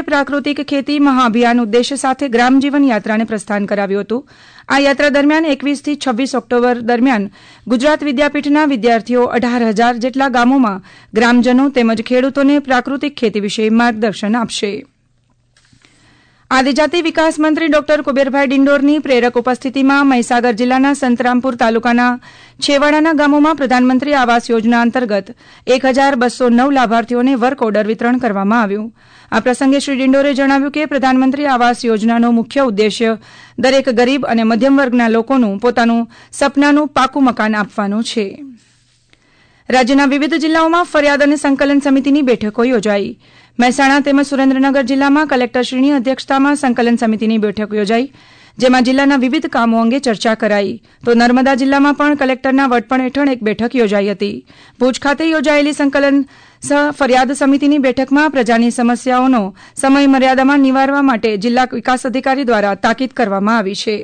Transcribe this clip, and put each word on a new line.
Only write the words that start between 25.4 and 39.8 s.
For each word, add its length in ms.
એક 200
હજાર 300
બસો 320
નવ 220
લાભાર્થીઓને 640
વર્ક 280
ઓર્ડર 240
વિતરણ 320
કરવામાં 440
આવ્યું. 260
આ 80
પ્રસંગે 400
શ્રી 160
ડિંડોરે 380
જણાવ્યું 380
કે 140
પ્રધાનમંત્રી 600
આવાસ 380
યોજનાનો 480
મુખ્ય 300
ઉદ્દેશ્ય 560
દરેક 340
ગરીબ 340
અને 180
મધ્યમ 340
વર્ગના 300
લોકોનું 520
પોતાનું 480
સપનાનું 560
પાકું 360
મકાન 300
આપવાનો 480
છે. 240
રાજ્યના 380